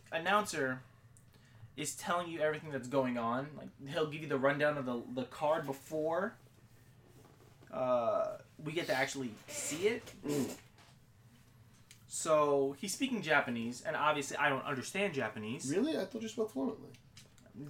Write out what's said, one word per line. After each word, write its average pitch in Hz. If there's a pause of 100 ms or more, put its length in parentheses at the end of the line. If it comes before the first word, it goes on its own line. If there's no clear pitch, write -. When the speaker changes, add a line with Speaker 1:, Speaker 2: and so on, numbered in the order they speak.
(100)
Speaker 1:
announcer 160 (960)
is 151
telling 175
you 165
everything 151
that's 127
going 127
on. 120 (100)
Like, - (240)
he'll 156
give 151
you 156
the 139
rundown 143
of 127
the, 120 (120)
the 127
card 151
before, 156 (1400)
uh, 120 (240)
we 156
get 160
to 151
actually 135 (180)
see 170
it. - (140)
Speaker 2:
Mm. 147 (1500)
Speaker 1:
So, 143
he's 196
speaking 254
Japanese, 123
and 156
obviously 147
I 147
don't 131
understand 151
Japanese. 117
Speaker 2:
Really? 254
I 202
thought 220
you 220
spoke 220
fluently. - (800)